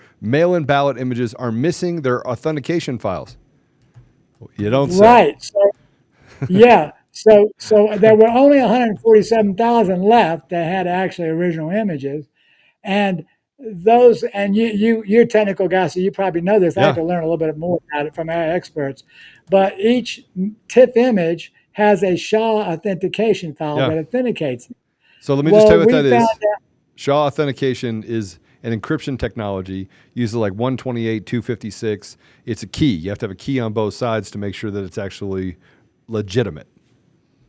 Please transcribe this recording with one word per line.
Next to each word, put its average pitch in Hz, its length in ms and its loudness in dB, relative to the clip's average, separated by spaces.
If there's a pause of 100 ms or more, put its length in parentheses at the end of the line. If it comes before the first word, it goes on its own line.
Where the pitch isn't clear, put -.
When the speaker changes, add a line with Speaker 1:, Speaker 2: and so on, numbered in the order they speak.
(200)
Speaker 1:
mail-in 160 460 0
ballot 139 320 0
images 123 380 -4
are 120 160 -6
missing 170 500 -4
their 127 260 -2
authentication 151 720 -6
files. 90 400 -8 (1200)
You 104 140 -2
don't 139 200 0
say. 190 140 6
Speaker 2:
Right. 220 380 6
So, - 160 -6 (880)
yeah. 190 420 6 (200)
So, 208 460 6
so 214 400 2
there 220 180 6
were 220 120 8
only 269 320 4
a 247 80 2
hundred 226 320 0
forty-seven 220 560 2
thousand 226 460 2
left 190 480 2
that 170 160 -4
had 180 220 -4
actually 175 420 -4
original 160 400 -4
images. 151 580 -6 (560)
And 196 420 -2 (340)
those, 226 640 2
and 202 320 -4
you, 226 120 2
you, 220 380 0
you're 220 180 6
a - 40 -2
technical 202 400 0
guy, 180 200 0
so 175 120 -8
you 190 120 -2
probably 180 300 -4
know 202 180 2
this. 170 180 0
I 190 40 2
had - 140 4
Speaker 1:
Yeah. 165 60 -4
Speaker 2:
to - 20 -4
learn 175 160 -4
a 160 60 -4
little 165 120 -2
bit 156 200 -4
more 170 220 -4 (120)
about 147 140 -4
it 151 100 -12
from 165 140 -8
our 170 120 -4
experts. 156 640 -6 (460)
But 190 300 2
each 233 440 -2 (460)
tiff 247 260 4
image 185 560 0 (220)
has 202 280 2
a 185 140 0
sha 214 560 -2
authentication 190 840 -4
file 147 240 -6
Speaker 1:
Yeah. 135 120 0
Speaker 2:
that 156 80 -2
authenticates 160 720 -6
it. - 80 -20 (440)
Speaker 1:
So 139 140 -2
let 143 80 0
me 160 80 2
just 214 160 8
Speaker 2:
Well, - 0 -
Speaker 1:
tell 170 140 6
you 208 40 4
what - 20 6
Speaker 2:
we 247 60 4
Speaker 1:
that 254 120 2
is. - 80 4
Speaker 2:
found 233 160 4
out 208 320 -4 (340)
Speaker 1:
sha 147 300 0
authentication 131 800 -4
is 110 360 -8 (240)
an 117 160 -4
encryption 139 400 -6
technology, 95 680 -8 (240)
uses, 117 220 -4
like, 107 180 -2
one 123 240 -4
twenty-eight, 113 480 -6
two 120 160 -6
fifty-six. 107 720 -8 (300)
It's 117 180 -10
a 101 40 -14
key. 143 260 -2
You 85 160 -8
have 101 80 -8
to - 80 -10
have 98 60 -8
a 92 40 -16
key 135 240 -6
on 113 140 -4
both 107 200 -4
sides 110 380 -6
to - 60 -14
make 101 180 -10
sure 107 160 -10
that 98 140 -8
it's 87 120 -16
actually 95 600 -8 (500)
legitimate. 104 600 -6 (800)